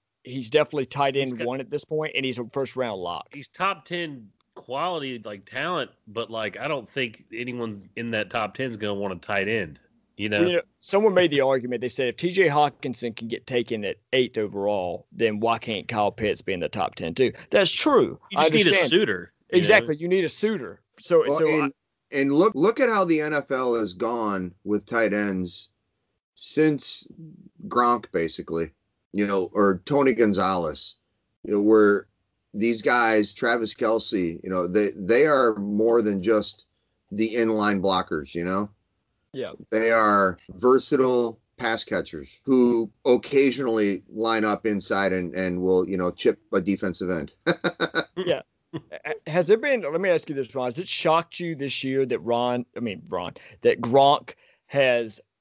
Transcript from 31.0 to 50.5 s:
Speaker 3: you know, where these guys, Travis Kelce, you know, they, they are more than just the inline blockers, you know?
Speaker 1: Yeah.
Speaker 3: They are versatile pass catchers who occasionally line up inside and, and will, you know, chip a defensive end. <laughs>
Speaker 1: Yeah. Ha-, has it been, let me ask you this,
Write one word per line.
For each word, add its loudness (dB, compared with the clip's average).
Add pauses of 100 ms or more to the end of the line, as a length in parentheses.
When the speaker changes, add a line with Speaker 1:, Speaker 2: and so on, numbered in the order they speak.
Speaker 3:
you -6
know, 2
where 6 (460)
these -2
guys, 2
Travis -2
Kelce, -2
you -10
know, -2
they, 2
they 4
are 4
more 2
than 0
just 0 (460)
the -2
inline 0
blockers, -2
you -4
know? -2 (600)
Speaker 1:
Yeah. -10 (160)
Speaker 3:
They 2
are 4 (180)
versatile 2 (160)
pass -2
catchers -8
who 4 (140)
occasionally 2 (100)
line 0
up 0
inside 0
and, -4
and -2
will, 2
you -4
know, 0
chip 0 (140)
a 2
defensive -4
end. -6 (120)
<laughs> 2 (640)
Speaker 1:
Yeah. -4 (320)
Ha-, -12 (140)
has 0
it 4
been, 0
let -4
me 0
ask 0
you -6
this, -6